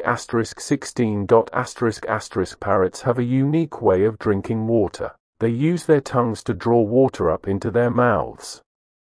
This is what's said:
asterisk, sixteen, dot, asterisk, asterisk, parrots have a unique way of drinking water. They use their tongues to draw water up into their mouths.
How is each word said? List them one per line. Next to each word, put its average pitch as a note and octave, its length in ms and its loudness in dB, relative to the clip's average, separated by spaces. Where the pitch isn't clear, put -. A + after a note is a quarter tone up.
asterisk, A#2 540 -2
sixteen, A2 640 -2
dot, A2+ 280 4
asterisk, B2 520 -4
asterisk, - 540 -4
parrots F#2+ 420 0
have A#2+ 160 0
a B2+ 60 -2
unique C#3+ 580 0
way F#2+ 220 4
of G#2+ 160 0
drinking A2 480 -2
water. A2 460 0
They C3+ 100 0
use D#3 360 0
their D3 160 4
tongues A#2+ 440 -2
to A2+ 100 -2
draw A#2 260 2
water A2+ 480 2
up - 180 -2
into G2 220 -2
their A#2 220 0
mouths. A#2 680 -2